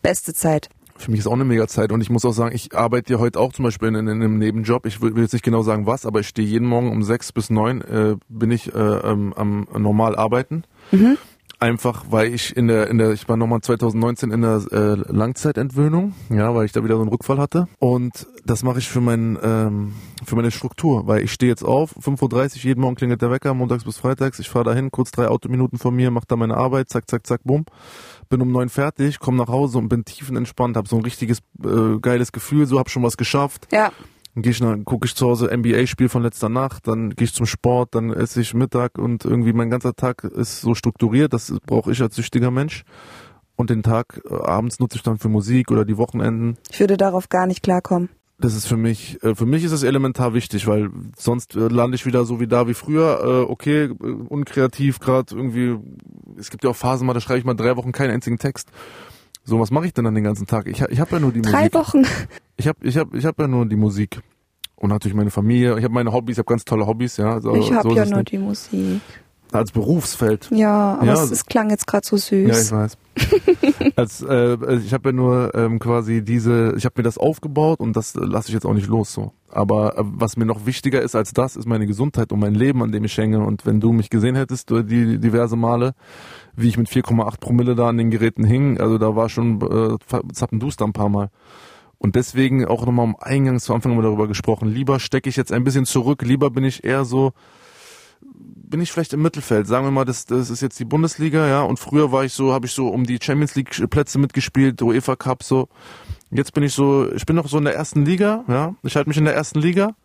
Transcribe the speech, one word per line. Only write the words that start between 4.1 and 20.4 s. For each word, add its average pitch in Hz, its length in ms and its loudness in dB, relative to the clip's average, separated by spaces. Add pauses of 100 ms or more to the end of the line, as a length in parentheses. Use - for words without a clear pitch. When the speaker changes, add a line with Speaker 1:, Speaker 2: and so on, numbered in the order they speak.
Speaker 2:
Nebenjob. 110 480 0
Ich 107 160 -6
will, 113 140 0
will 117 80 4
jetzt 110 100 0
nicht 117 100 -2
genau 113 200 2
sagen, 107 240 0
was, 123 180 -2
aber 110 140 0
ich 104 80 -4
stehe 107 200 -4
jeden 113 200 0
Morgen 120 240 0
um 110 120 -2
sechs 113 280 -2
bis 113 180 -4
neun, 113 320 0
äh, 107 340 0 (140)
bin 113 220 -2
ich, - 220 -2
äh, - 40 -4
ähm, 104 580 0
am 104 320 -2 (100)
normal 107 380 2
arbeiten. 123 480 -2 (280)
Speaker 1:
Mhm. 226 260 6 (420)
Speaker 2:
Einfach, 117 500 -2
weil 113 240 2
ich - 240 -6
in 120 100 2
der, 107 220 2
in 117 80 2
der, 110 160 4
ich - 160 -8
war 113 80 2
nochmal 117 240 0
zweitausendneunzehn 117 680 0
in 117 100 0
der, 110 200 2 (100)
äh, 104 240 2 (160)
Langzeitentwöhnung, 139 1000 0 (160)
ja, 110 240 2
weil 113 120 2
ich 104 80 -6
da 110 100 -2
wieder 113 120 2
so 110 60 2
einen 110 80 0
Rückfall 120 280 -2
hatte. 165 300 0 (120)
Und 123 480 0 (180)
das 110 180 -2
mache 127 160 0
ich 117 100 -6
für 127 100 -2
mein, 113 420 0
ähm, 104 520 0 (320)
für - 100 -4
meine 117 160 2